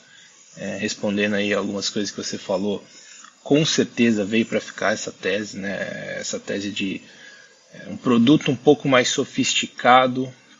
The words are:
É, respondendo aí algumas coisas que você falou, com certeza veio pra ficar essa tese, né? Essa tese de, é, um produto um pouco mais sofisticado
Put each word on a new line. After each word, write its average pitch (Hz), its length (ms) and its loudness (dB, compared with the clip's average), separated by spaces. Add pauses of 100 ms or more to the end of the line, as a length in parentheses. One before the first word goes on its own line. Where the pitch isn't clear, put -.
(560)
É, 98 200 -8
respondendo 104 580 -2
aí 101 180 0
algumas 101 380 -2
coisas 104 220 -4
que 107 100 -10
você 104 160 -8
falou, 98 480 -4 (560)
com 147 220 2
certeza 117 600 2
veio 113 220 0
pra 107 140 -4
ficar - 320 -2
essa - 180 -6
tese, 101 460 -6
né? 95 640 -8
Essa 98 180 -8
tese 101 320 -6
de, 95 300 -6 (720)
é, - 160 -18
um - 80 -10
produto 123 520 4
um 135 80 0
pouco - 300 4
mais 127 220 4
sofisticado 127 1200 2 (280)